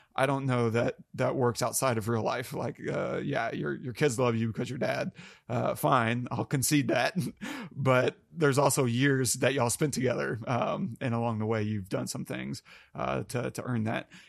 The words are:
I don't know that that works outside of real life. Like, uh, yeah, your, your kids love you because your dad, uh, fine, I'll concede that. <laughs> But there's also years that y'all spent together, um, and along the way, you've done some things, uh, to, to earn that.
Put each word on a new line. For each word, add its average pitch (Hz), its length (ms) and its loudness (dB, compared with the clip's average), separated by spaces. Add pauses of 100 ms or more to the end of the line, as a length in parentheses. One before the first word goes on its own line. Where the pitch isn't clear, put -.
(140)
I 135 120 2
don't 135 200 0
know 120 240 2
that 120 240 2 (200)
that 127 200 0
works 120 260 0
outside 120 380 0
of 104 100 -4
real 117 140 2
life. 123 300 -2
Like, 117 260 -6 (100)
uh, 139 300 -2
yeah, 117 340 -2
your, 147 220 -4
your 123 180 -8
kids 139 240 2
love 120 200 4
you 113 100 0
because 120 240 -4
your 120 80 -6
dad, 131 320 -2 (380)
uh, 120 260 0
fine, 120 560 2
I'll 117 140 -2
concede 139 440 2
that. 127 300 2
<laughs> - 80 0 (460)
But 127 440 4 (160)
there's 147 260 4
also 143 260 4
years 131 500 2
that 127 200 2
y'all 120 160 2
spent 147 240 0
together, 127 520 0
um, 120 540 -2
and 117 140 -2
along 117 240 0
the 107 80 -2
way, 110 160 0
you've 107 260 -4
done 131 180 -4
some - 200 -8
things, 131 360 -8 (320)
uh, 127 340 -2
to, 123 240 -4
to - 100 -8
earn 117 220 -2
that. - 260 -4 (180)